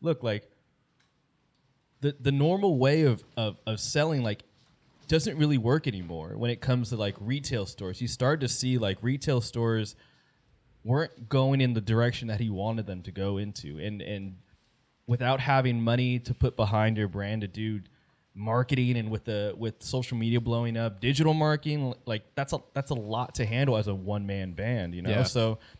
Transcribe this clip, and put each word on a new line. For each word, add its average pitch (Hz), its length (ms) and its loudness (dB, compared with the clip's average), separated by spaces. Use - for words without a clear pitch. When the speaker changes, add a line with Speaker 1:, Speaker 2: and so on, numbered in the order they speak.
Speaker 1:
"Look, 156 220 -2
like, 104 260 -4
the, 143 180 0
the 127 120 0
normal 165 480 2
way 143 240 6
of, 123 200 4
of, 110 300 -2
of 107 120 -2
selling, 151 440 0
like, 107 200 -2
doesn't 160 300 2
really 147 200 4
work 127 300 2
anymore 87 500 -6
when 120 140 0
it 120 100 -6
comes 123 280 0
to, 120 80 -4
like, 101 220 -2
retail 120 460 -4
stores." 92 360 -8
You 120 60 -2
started 139 340 0
to 127 120 0
see, 127 240 0
like, 98 240 0
retail 131 400 0
stores 113 540 0
weren't 123 460 -2
going 135 320 4
in 123 120 4
the 110 80 0
direction 113 460 2
that 107 120 -2
he 117 100 0
wanted 107 360 -2
them 92 180 -8
to 95 80 -12
go 98 260 -2
into. 87 420 -8
And, 101 220 -6
and 98 340 -8
without 120 320 0
having 127 420 2
money 123 380 2
to 123 140 -4
put 123 220 0
behind 107 420 2
your 107 100 0
brand 101 340 -4
to 101 60 -4
do 107 340 -6
marketing 123 600 0
and 110 140 -4
with 110 140 -4
the, 104 320 -2
with 110 260 -4
social 127 340 -4
media 117 240 2
blowing 117 340 0
up, 113 240 -4
digital 139 340 4
marketing, 151 500 0
l-, 123 220 -4
like, 107 180 -4
that's 139 160 -4
a, 147 80 -2
that's 139 160 -4
a 147 60 0
lot 113 400 -4
to 120 100 0
handle 120 320 2
as 104 100 2
a 101 60 0
one-man 98 600 -4
band, 95 420 -2
you 87 60 -6
know? 98 80 -2
Speaker 2:
Yeah. 110 140 4
Speaker 1:
So 113 360 0